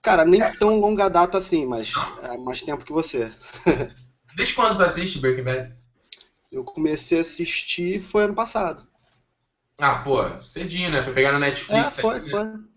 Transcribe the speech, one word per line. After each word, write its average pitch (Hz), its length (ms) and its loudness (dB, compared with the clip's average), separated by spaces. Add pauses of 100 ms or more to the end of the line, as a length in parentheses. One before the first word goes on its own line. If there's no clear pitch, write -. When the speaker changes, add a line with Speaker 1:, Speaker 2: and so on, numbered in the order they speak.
Speaker 1:
Cara, 175 220 6
nem 190 160 8
Speaker 2:
É. 220 180 2
Speaker 1:
tão 214 220 6
longa 202 280 4
data 175 280 4
assim, 165 280 0
mas 117 260 -6 (320)
é 123 140 -10
mais 127 240 -8
tempo 143 220 -8
que - 80 -16
você. 143 400 -2 (340)
<laughs> - 720 -4
Speaker 2:
Desde 233 180 -4
quando 220 220 2
tu 185 80 4
assiste 170 360 0
Breaking 127 240 0
Bad? 127 300 -6 (800)
Speaker 1:
Eu 131 140 -8
comecei 156 540 0
a - 20 0
assistir 175 800 -4
foi 208 240 0
ano 208 100 -4
passado. 220 500 -4 (920)
Speaker 2:
Ah, 139 200 4
pô, 131 400 0
cedinho, 175 520 -6
né? 135 100 0
Foi 127 120 -6
pegar 135 180 4
na 143 80 2
Netflix 208 580 0
Speaker 1:
É, - 40 -4
foi, 233 160 0
Speaker 2:
aqui, - 160 -10
né? 220 200 -4 (240)